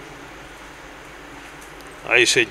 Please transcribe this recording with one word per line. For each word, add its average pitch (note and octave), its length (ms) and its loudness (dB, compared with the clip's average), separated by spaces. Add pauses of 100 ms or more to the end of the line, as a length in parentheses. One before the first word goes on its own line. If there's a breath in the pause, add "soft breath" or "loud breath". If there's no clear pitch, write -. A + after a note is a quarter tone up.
(2000)
Aïcha A2+ 420 8